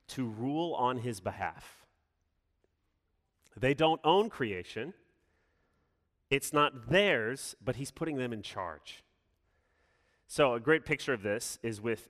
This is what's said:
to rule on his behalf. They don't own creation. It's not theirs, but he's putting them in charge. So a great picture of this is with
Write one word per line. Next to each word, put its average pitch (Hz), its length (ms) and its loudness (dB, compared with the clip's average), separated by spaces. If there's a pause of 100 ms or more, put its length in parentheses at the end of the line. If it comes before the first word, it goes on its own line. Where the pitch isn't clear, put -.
to 131 160 -4
rule 135 500 -2
on 123 240 2
his 113 200 -6
behalf. - 680 -8 (1700)
They 131 160 2
don't 160 300 4
own 190 260 6
creation. 107 640 -6 (1400)
It's 139 240 0
not 139 360 2
theirs, 139 680 2
but 120 160 -2
he's 135 160 -8
putting 156 260 -4
them 123 160 -2
in 104 80 -8
charge. 87 600 -10 (1200)
So 135 260 4
a 117 60 0
great 151 260 2
picture 143 280 -2
of 101 100 -4
this 104 380 -2
is 110 200 -4
with 113 280 -4